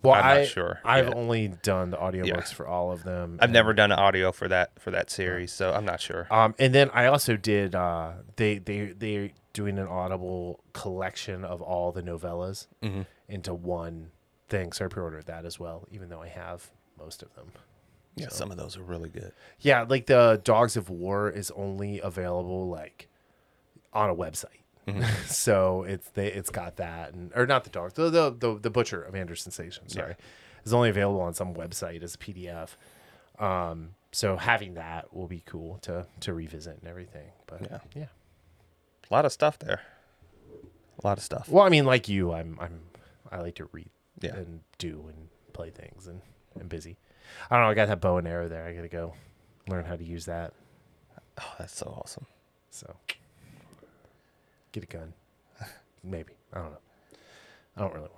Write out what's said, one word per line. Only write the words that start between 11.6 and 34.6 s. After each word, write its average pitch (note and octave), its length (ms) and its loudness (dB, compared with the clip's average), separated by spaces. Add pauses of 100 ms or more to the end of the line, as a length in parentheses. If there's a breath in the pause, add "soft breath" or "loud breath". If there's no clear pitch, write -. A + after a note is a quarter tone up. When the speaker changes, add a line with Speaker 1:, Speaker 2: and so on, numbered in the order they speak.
Speaker 1:
all F2 300 -2
the F2+ 140 -6
novellas F2 640 -8 (120)
Speaker 2:
Mm-hmm. G2 220 -6 (260 soft breath)
Speaker 1:
into F#2+ 240 -10
one E2+ 600 -8 (360)
thing, F2+ 220 -4
so - 140 -6
I F#2 40 -2
pre-ordered D#2+ 380 -10
that E2 180 -12
as E2+ 140 -12
well, E2+ 320 -12
even F#2+ 200 -16
though E2 120 -14
I E2+ 60 -16
have F2 420 -14 (260)
most - 280 -18
of - 100 -20
them. - 160 -20 (640)
Speaker 2:
Yeah, - 140 -12
Speaker 1:
So. - 80 -12
Speaker 2:
some - 160 -6
of F2+ 40 -12
those D#2+ 200 -10
are F#2+ 60 -14
really E2+ 260 -8
good. - 240 -14 (280 soft breath)
Speaker 1:
Yeah, C3 280 6
like, C3 180 2
the A#2 380 8
Dogs A#2 320 6
of F#2+ 140 -4
War F#2+ 380 -2
is G2 240 -6
only G2+ 460 -6
available, F2+ 720 -4
like, D#2 400 -12 (840)
on G#2+ 180 2
a F2 40 0
website. D#2+ 320 -6 (400)
Speaker 2:
Mm-hmm. G2 160 -2
Speaker 1:
<laughs> G#2+ 260 0
So F#2+ 580 4
it's, F#2+ 240 -8
they, G2+ 180 -2
it's G2 220 -6
got F2 260 -8
that, E2 360 -8
and, F2 240 -12
or B2 100 4
not C3 180 4
the - 60 -20
Dogs, F#2 220 -8
the, E3 160 0
the, D#3+ 280 4
the, A#2 220 0
the G#2+ 120 -2
Butcher G#2+ 320 0
of F#2 120 -12
Anderson F2 380 -8
Station, F2 360 -12
Speaker 2:
Yeah. - 60 -12
Speaker 1:
sorry, F2+ 220 -6 (480 loud breath)
is G#2+ 80 -6
only A#2+ 160 6
available G2+ 320 2
on F2 140 -4
some F2+ 200 -6
website E2+ 480 -10
as E2+ 120 -10
a - 40 -18
P - 140 -14
D F2+ 160 -14
F. E2 300 -12 (600 soft breath)
Um, F2 520 -2 (220)
so G2 260 0
having G2+ 360 2